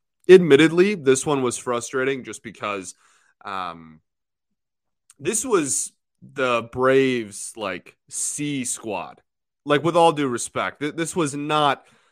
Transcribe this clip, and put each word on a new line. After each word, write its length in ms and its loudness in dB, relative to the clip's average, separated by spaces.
admittedly, 680 6
this 280 0
one 180 0
was 140 -2
frustrating 680 -4
just 180 -14
because, 520 -10
um, 560 -12
this 260 -4
was 480 -2
the 500 -2
Braves, 840 0
like, 420 -10
C 560 -6
squad. 560 -8
Like, 180 2
with 100 0
all 180 6
due 140 -2
respect, 540 -6
th-, 160 -6
this 180 -6
was 200 -2
not, 500 0